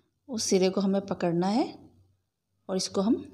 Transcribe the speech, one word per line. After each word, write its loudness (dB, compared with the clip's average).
उस -6
सिरे 4
को -2
हमें 2
पकड़ना 0
है 0
और -2
इसको -2
हम 2